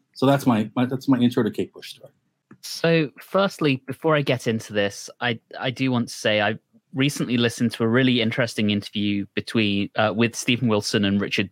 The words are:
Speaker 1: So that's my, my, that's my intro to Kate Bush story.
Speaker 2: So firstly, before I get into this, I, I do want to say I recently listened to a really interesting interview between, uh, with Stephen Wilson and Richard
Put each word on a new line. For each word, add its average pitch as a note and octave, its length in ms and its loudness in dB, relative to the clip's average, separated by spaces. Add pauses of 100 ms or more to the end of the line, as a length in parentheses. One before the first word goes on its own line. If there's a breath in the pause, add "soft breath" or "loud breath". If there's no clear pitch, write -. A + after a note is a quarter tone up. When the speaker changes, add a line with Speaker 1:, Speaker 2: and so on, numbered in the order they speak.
(120)
Speaker 1:
So - 140 0
that's C#3 200 4
my, A2 300 2
my, B2 80 2
that's B2+ 240 -4
my C3 100 4
intro A#2+ 240 4
to G#2+ 80 2
Kate - 220 -6
Bush - 220 -18
story. - 180 -20 (480)
Speaker 2:
So E3 580 0
firstly, F3 680 0
before D#3 280 0
I D3 80 2
get C3+ 240 0
into A2+ 260 -2
this, G2+ 360 -2 (120)
I, A#2+ 180 -2 (200)
I A#2+ 120 -4
do C3 200 -2
want A#2+ 180 0
to - 60 -14
say G#2+ 280 2
I A2 160 0 (360)
recently C3 420 0
listened A#2+ 360 0
to - 120 -2
a A2+ 40 2
really B2 320 4
interesting A2+ 500 0
interview G#2 640 -2
between, G2+ 640 -2
uh, G#2+ 180 2
with A2+ 220 0
Stephen A#2+ 320 0
Wilson G#2 360 0
and G2 160 2
Richard G2 320 -2